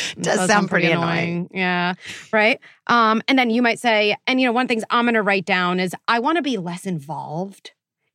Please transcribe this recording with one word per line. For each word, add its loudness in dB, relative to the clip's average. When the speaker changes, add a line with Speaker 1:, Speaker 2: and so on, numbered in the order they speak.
Speaker 1:
Does -8
Speaker 2:
does 0
Speaker 1:
sound 0
Speaker 2:
sound 4
pretty 2
Speaker 1:
pretty 2
annoying. -2
Speaker 2:
annoying." -4
Yeah, -2
right? 2
Um, 4
and 2
then 2
you 2
might 0
say, 2
and, 0
you 2
know, 2
one 0
of -8
the 0
things -4
I'm 2
gonna 2
write 0
down 0
is, -2
"I 0
wanna 0
be -2
less -8
involved -8